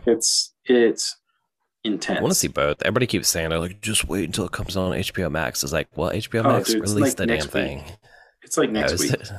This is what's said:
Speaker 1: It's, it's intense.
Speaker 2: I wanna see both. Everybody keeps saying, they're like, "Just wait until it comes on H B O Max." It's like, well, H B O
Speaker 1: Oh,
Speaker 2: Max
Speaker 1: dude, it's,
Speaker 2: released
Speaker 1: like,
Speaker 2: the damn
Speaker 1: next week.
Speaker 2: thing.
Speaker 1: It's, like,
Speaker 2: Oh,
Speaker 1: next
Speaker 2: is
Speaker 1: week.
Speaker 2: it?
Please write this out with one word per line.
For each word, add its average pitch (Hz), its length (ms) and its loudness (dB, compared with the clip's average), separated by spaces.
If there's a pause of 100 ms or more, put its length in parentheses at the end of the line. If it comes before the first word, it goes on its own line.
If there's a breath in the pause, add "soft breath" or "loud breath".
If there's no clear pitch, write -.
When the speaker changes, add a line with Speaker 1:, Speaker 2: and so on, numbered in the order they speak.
Speaker 1:
It's, - 480 2 (120)
it's - 520 4 (680)
intense. 101 360 -2
Speaker 2:
I - 20 0
wanna 165 140 2
see - 120 0
both. 71 360 0
Everybody 120 240 2
keeps 85 200 0
saying, 82 220 0
they're 82 100 0
like, 90 220 -6
"Just - 260 -2
wait 85 180 -2
until 87 200 -4
it - 60 -8
comes - 260 -6
on 92 160 0
H 90 200 -4
B 92 100 -2
O 80 60 0
Max." 76 340 -2
It's 69 100 -4
like, 76 220 0
well, 80 160 0
H 104 180 -4
B - 100 -2
O - 40 2
Speaker 1:
Oh, 113 100 4
Speaker 2:
Max 113 180 2
Speaker 1:
dude, 110 120 0
it's, 104 100 2
Speaker 2:
released 95 260 2
Speaker 1:
like, 90 80 0
Speaker 2:
the - 0 -
damn 76 100 2
Speaker 1:
next 76 100 -2
week. 71 40 -10 (120)
Speaker 2:
thing. 69 200 -6 (600 soft breath)
Speaker 1:
It's, - 140 -4
like, 139 120 4
Speaker 2:
Oh, 110 40 -4
Speaker 1:
next 87 200 2
Speaker 2:
is - 80 0
Speaker 1:
week. - 120 0
Speaker 2:
it? - 260 -6